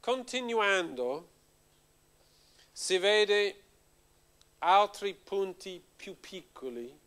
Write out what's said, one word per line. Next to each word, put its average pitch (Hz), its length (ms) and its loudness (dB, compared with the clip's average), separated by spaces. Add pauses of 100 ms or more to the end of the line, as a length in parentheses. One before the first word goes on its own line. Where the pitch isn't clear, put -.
Continuando, 196 1300 -2 (1400)
si - 240 -2
vede 208 640 4 (1000)
altri 202 520 4
punti 190 720 -8 (140)
più - 220 -16
piccoli 131 880 -14